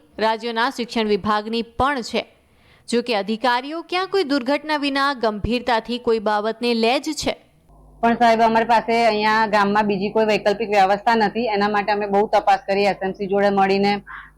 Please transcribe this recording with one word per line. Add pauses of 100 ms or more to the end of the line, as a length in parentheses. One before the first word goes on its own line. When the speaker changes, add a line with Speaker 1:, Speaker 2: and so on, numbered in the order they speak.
(200)
Speaker 1:
રાજ્યના
શિક્ષણ
વિભાગની
પણ
છે. (640)
જો
કે
અધિકારીઓ
ક્યાં
કોઈ
દુર્ઘટના
વિના
ગંભીરતાથી
કોઈ
બાબતને
લે
જ
છે? (640)
Speaker 2:
પણ
સાહેબ,
અમારી
પાસે
અહીંયા
ગામમાં
બીજી
કોઈ
વૈકલ્પિક
વ્યવસ્થા
નથી.
એના
માટે
અમે
બહુ
તપાસ
કરી,
એસ
એમ
સી
જોડે
મળીને, (340)